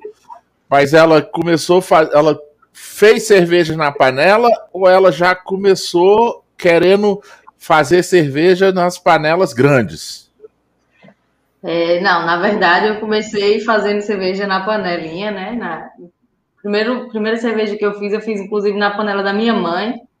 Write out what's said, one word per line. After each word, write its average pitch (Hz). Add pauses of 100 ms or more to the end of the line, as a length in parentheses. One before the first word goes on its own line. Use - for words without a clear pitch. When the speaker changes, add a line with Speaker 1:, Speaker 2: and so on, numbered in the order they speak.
(720)
Speaker 1:
mas 143
ela 160
começou 170
fa-, 160
ela 151 (340)
fez 220
cerveja 175
na 151
panela 165 (240)
ou 185
ela 185
já 175
começou 190 (120)
querendo 190 (380)
fazer 160
cerveja 175
nas 180
panelas 165
grandes? 117 (1300)
Speaker 2:
É, 170
não, 180
na 170
verdade 190
eu 214
comecei 214
fazendo 208
cerveja 196
na 185
panelinha, 175
né? 196
Na... 170 (720)
primeiro, 220
primeira 220
cerveja 220
que 202
eu 202
fiz, 202
eu 208
fiz 208
inclusive 202
na 202
panela 202
da 196
minha 220
mãe, 185 (260)